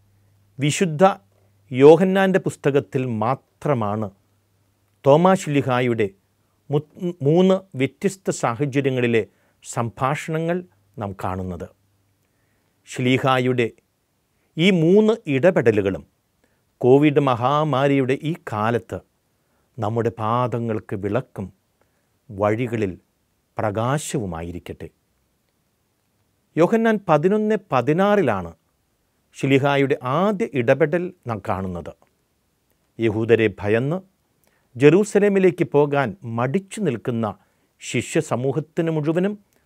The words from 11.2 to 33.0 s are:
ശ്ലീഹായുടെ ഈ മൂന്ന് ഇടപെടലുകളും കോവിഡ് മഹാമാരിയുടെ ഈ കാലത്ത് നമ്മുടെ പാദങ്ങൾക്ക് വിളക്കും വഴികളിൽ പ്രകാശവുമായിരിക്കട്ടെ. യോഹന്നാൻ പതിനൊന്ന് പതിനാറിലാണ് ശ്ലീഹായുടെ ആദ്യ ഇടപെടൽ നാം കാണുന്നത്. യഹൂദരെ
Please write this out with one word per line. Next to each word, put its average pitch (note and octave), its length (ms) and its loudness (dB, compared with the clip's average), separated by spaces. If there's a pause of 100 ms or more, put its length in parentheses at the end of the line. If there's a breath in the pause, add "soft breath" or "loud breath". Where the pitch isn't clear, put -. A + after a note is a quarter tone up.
ശ്ലീഹായുടെ B2+ 800 0 (880)
ഈ E3 180 2
മൂന്ന് G3 400 4 (140)
ഇടപെടലുകളും A#2 760 0 (760)
കോവിഡ് C#3 400 4
മഹാമാരിയുടെ C#3 1000 0
ഈ D3+ 100 -6 (120)
കാലത്ത് A2 540 -4 (800)
നമ്മുടെ A2+ 340 -2
പാദങ്ങൾക്ക് A#2 840 -4
വിളക്കും G2+ 500 -6 (840)
വഴികളിൽ G#2+ 600 -4 (640)
പ്രകാശവുമായിരിക്കട്ടെ. G#2 1300 -6 (1700)
യോഹന്നാൻ A3 460 2
പതിനൊന്ന് G3+ 540 2 (120)
പതിനാറിലാണ് C3+ 840 0 (840)
ശ്ലീഹായുടെ C#3 600 2 (140)
ആദ്യ G3 420 -2
ഇടപെടൽ C#3+ 520 0 (200)
നാം A2+ 160 -6
കാണുന്നത്. F#2 500 -6 (1080)
യഹൂദരെ A2 540 0